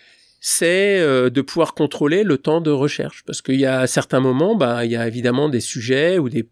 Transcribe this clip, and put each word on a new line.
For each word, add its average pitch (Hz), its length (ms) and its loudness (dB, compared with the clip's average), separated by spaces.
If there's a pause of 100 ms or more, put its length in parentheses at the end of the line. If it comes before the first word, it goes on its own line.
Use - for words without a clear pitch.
(420)
c'est, 190 580 2
euh, 131 300 4
de 131 100 0
pouvoir 156 320 -2
contrôler 151 500 0
le 165 140 2
temps 160 240 0
de 156 100 0
recherche. 143 560 -2
Parce - 140 -10
qu'il 135 200 0
y 135 60 2
a 131 200 0
certains 135 340 0
moments, 135 340 2
bah, 120 300 0
il 117 60 -2
y 117 60 0
a 117 100 -2
évidemment 123 420 0
des 123 120 0
sujets 135 580 0
ou 135 100 -2
des 117 220 -4